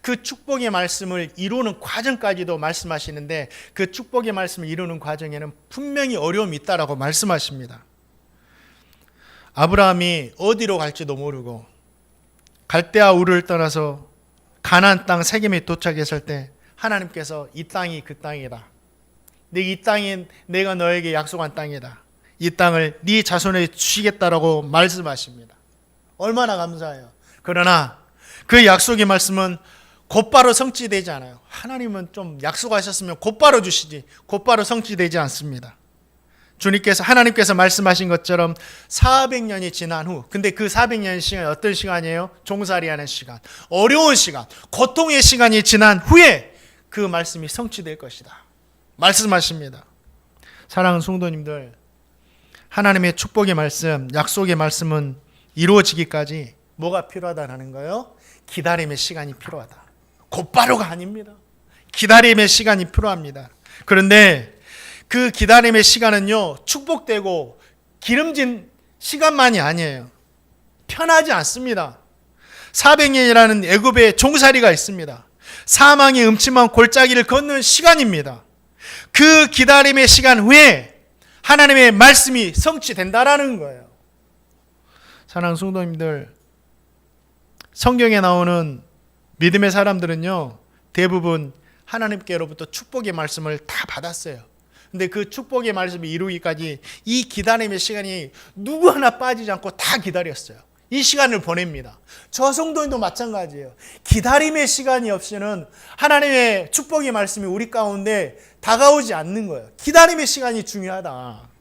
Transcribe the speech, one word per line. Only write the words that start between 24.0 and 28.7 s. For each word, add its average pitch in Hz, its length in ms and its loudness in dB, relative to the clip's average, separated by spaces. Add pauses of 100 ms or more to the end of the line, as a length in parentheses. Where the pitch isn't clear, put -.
말씀하십니다. 147 920 -4 (640)
얼마나 226 400 -2
감사해요. 160 560 -12 (280)
그러나 175 580 2 (500)
그 240 180 8
약속의 208 380 4